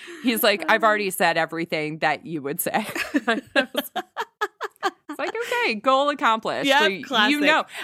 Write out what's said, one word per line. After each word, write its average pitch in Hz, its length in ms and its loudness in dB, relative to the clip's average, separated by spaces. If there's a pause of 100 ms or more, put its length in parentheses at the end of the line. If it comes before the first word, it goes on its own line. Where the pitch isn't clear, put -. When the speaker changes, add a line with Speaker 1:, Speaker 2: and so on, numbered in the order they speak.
(240)
Speaker 1:
he's 226 200 0
like, 208 260 2
"I've 214 140 4
Speaker 2:
<laughs> 220 60 6
Speaker 1:
already 208 200 0
said 170 280 2
everything 160 640 -4
that 156 260 0
you 151 160 -8
would 139 200 -6
say." - 240 -2 (280)
<laughs> 254 120 -2 (1800)
It's 294 100 -10
like, 339 160 -4
"Okay, 480 400 -2
goal 269 340 2
accomplished." 226 580 0
Speaker 2:
Yep, 277 120 6
Speaker 1:
So 311 80 4
y-, 294 160 -2
Speaker 2:
classic. 226 280 2
Speaker 1:
you 294 100 2
know, 294 240 4 (180)